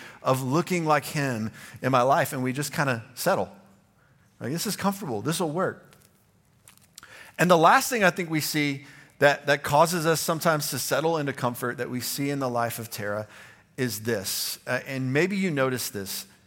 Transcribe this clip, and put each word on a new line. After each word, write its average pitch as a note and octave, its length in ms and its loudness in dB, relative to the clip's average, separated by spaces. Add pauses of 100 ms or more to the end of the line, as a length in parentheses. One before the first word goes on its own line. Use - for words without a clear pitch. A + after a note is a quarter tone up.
(200)
of C3 220 0
looking E3 420 0
like D3 200 2
him B2 480 -4 (280)
in C3 120 0
my B2+ 100 6
life." C#3 300 4
And C3 100 -4
we B2+ 100 0
just C#3+ 200 -4
kinda C3 320 0 (100)
settle. D#3 340 0 (920)
Like, A#2 100 -6
"This E3 160 -4
is G3+ 80 -4
comfortable. F#3+ 480 -4
This D#3+ 160 -2
will E3+ 120 -2
work." D3+ 340 -4 (1500)
And F3+ 120 6
the F3 80 8
last G#3 320 6
thing A#3 120 0
I F3+ 80 6
think E3+ 200 -4
we D#3+ 100 0
see C#3+ 460 -2 (320)
that, C#3+ 280 4
that C#3+ 160 2
causes D#3+ 440 2
us E3 160 2
sometimes D#3+ 480 0
to C3+ 80 -4
settle D#3+ 400 0
into C#3 160 -4
comfort B2 420 -4
that B2 140 -6
we B2 100 -6
see C#3 300 -4
in C#3+ 80 -4
the C3+ 100 -2
life A#2 300 -4
of A2 120 -10
Terah G#2 360 -6 (500)
is A#2 240 -4
this. G#2+ 640 -4
Uh, B2+ 200 -2
and C3 260 -4
maybe F#3 240 2
you F#3+ 140 0
noticed C3 420 -2
this. G2 340 -8 (200)